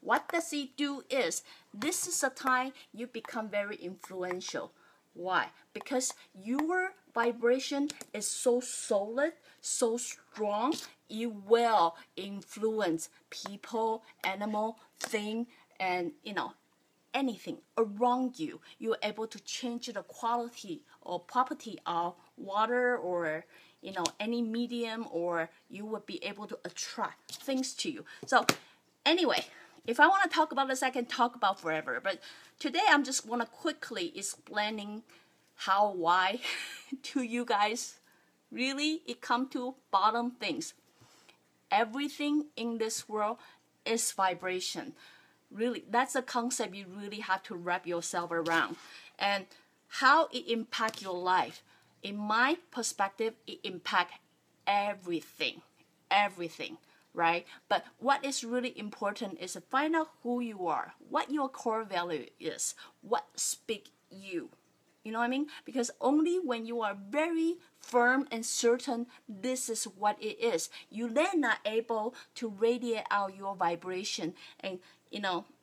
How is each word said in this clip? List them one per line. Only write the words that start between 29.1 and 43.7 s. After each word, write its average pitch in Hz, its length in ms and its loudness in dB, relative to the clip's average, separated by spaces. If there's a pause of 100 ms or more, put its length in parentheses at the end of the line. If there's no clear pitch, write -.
if 240 140 2
I 302 80 12
wanna 392 200 6
talk 311 240 4
about 269 160 2
this, 262 140 0
I 262 80 2
can 247 160 -2
talk 247 300 2
about 196 240 2
forever. 151 420 0
But 185 180 -2 (380)
today 294 300 0
I'm 285 160 8
just 262 220 -2
wanna 233 200 -2
quickly 208 680 -4
explaining 208 840 -4 (540)
how, 202 340 4
why 185 500 4 (300)
<laughs> - 320 -12
to - 200 -2
you 240 220 -2
guys. 214 520 2 (540)
Really, 277 560 0
it 240 140 -8
come 254 280 0
to 254 260 -4 (160)
bottom 214 400 4
things. 202 440 -6 (1000)
Everything 285 760 2 (100)
in 233 220 -4
this 220 300 -4
world 214 300 0 (460)